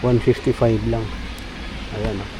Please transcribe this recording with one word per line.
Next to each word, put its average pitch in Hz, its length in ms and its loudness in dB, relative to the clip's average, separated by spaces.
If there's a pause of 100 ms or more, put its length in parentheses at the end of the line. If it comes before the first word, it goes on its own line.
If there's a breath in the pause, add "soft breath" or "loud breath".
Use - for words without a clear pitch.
One 123 160 6
fifty-five 120 560 4 (160)
lang. 113 80 0 (960)
Ayan, 104 240 -2
oh. 98 80 -8 (100)